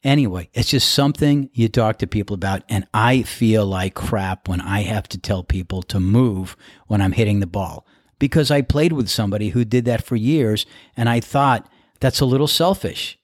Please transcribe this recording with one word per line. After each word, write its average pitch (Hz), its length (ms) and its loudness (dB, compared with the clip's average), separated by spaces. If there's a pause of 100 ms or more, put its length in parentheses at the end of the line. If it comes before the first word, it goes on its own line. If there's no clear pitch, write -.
Anyway, 117 500 0
it's - 160 -2
just - 240 2
something 143 600 2
you 113 140 2
talk 110 300 0
to - 100 -4
people 104 260 -4
about, 95 340 -4
and 95 240 -2
I 120 300 2
feel 110 420 2
like 95 300 -2
crap 95 540 -4
when 90 120 -2
I 101 220 -2
have 98 280 -4
to 95 80 -10
tell 92 260 -4
people 92 400 -4
to - 160 -4
move 95 560 0 (320)
when 104 120 0
I'm 98 120 2
hitting 104 260 2
the 98 80 0
ball, 85 400 -8 (320)
because 143 320 2
I 143 120 2
played 156 300 2
with 127 160 -2
somebody 104 420 -2
who 120 140 0
did 117 220 0
that 117 180 -2
for 123 120 -4
years, 113 500 0 (300)
and 117 120 0
I 117 120 2
thought, 135 500 0 (300)
"That's 131 200 0
a 139 60 2
little 135 220 2
selfish" - 760 -2